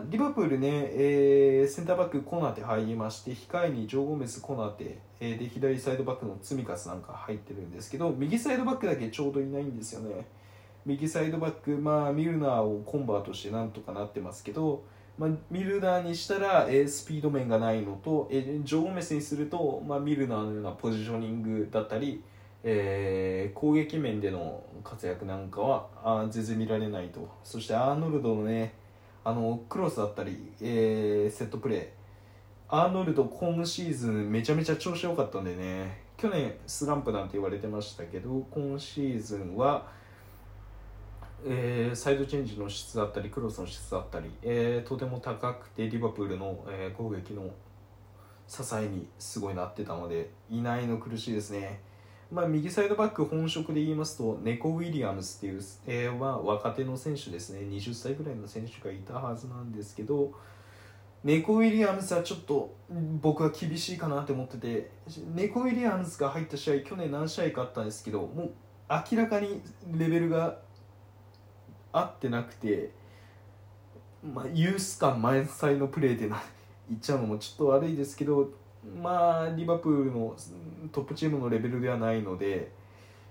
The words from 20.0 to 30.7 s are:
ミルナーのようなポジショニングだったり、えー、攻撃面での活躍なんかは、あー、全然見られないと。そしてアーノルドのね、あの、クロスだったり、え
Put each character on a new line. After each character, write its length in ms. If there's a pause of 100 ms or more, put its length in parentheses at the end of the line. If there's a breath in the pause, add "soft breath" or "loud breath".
ミ 120
ル 140
ナ 80
ー 80
の 80
よ 80
う 40
な 80
ポ 200
ジ 140
シ 40
ョ 80
ニ 120
ン 120
グ 300
だ 120
っ 40
た 100
り、 240 (420 loud breath)
え 920
ー、 20
攻 160
撃 240
面 220
で 100
の 320 (220)
活 240
躍 180
な 120
ん 120
か 120
は、 260 (160)
あ 120 (100)
ー、 40
全 140
然 160
見 80
ら 100
れ 120
な 120
い 80
と。 200 (160)
そ 160
し 60
て 80
ア 160
ー 40
ノ 140
ル 120
ド 140
の 80
ね、 300 (520 loud breath)
あ 80
の、 340
ク 120
ロ 100
ス 80
だ 80
っ 100
た 80
り、 380
え 680